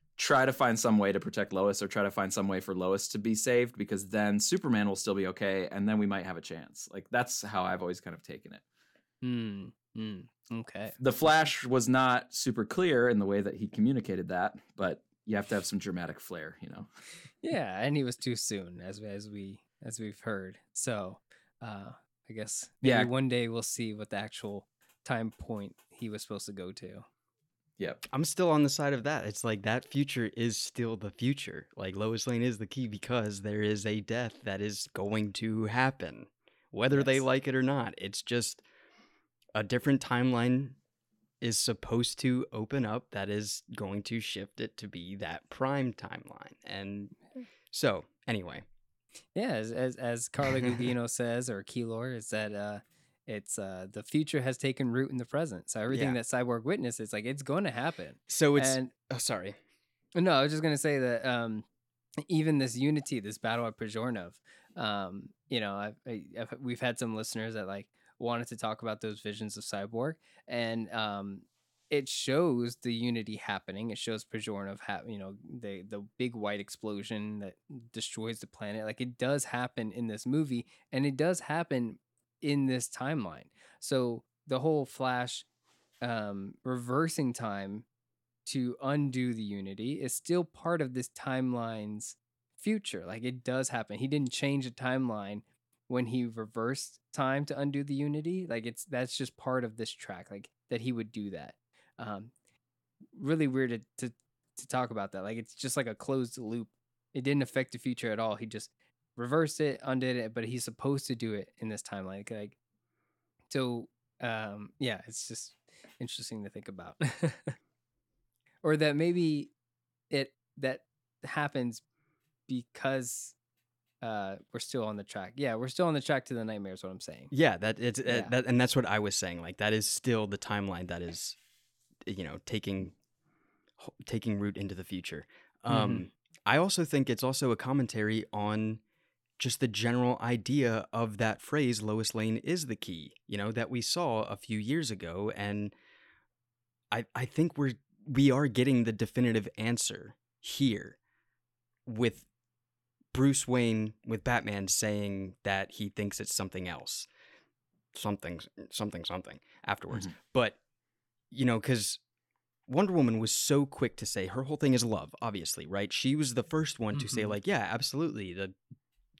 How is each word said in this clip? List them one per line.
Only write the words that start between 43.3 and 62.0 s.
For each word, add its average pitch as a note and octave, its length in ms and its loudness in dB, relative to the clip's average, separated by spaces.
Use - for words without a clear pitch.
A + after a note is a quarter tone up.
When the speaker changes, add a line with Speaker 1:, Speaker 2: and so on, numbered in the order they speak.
Speaker 3:
is G#2 320 -2
going G2+ 280 -4
to A#2 160 -4
shift - 400 -8
it A2+ 180 -6
to G#2+ 100 -10
be F2+ 280 -10
that E2 340 -8
prime C3 440 0
timeline. - 600 -14
And G2+ 500 -8
Speaker 2:
Hmm. B3+ 80 -12
Speaker 3:
so, - 340 0
anyway. F2 360 -6
Speaker 2:
Yeah, A3 200 -2
as, A2 180 -2
as, B2 260 -2
as A#2+ 300 -2
Carla C3+ 340 2
Speaker 3:
<laughs> - 0 -
Speaker 2:
Gugino B2 480 0
says, A#2+ 400 0
or G2 140 -4
Keylor, A#2 520 -4
is G#2+ 160 -10
that, G#2+ 220 -2
uh, G#2 260 -4
it's, G#2+ 300 -6
uh, F#2+ 340 -6
the G#2 120 -8
future D3+ 380 2
has B2+ 160 0
taken C3+ 340 0
root C3 200 2
in C3 60 -2
the A#2+ 80 -4
present. C#3+ 440 -4
So A2 120 -4
everything C3 280 2
Speaker 3:
Yeah. A#2+ 120 2
Speaker 2:
that A2 40 -4
Cyborg B2 380 0
witnesses, A#2+ 500 -2
like, G#2+ 120 -2
it's C#3+ 180 -2
gonna D#3 280 0
happen. A#2+ 440 -4
Speaker 3:
So C#3+ 280 6
it's C3+ 140 8
Speaker 2:
And C3 220 2
Speaker 3:
oh, C3 60 -2
sorry. G2+ 380 -2
Speaker 2:
No, F3+ 160 6
I D#3 120 8
was D3 80 4
just D#3 120 0
gonna D3+ 140 4
say C#3+ 220 2
that, B2 260 2
um, A#2 380 0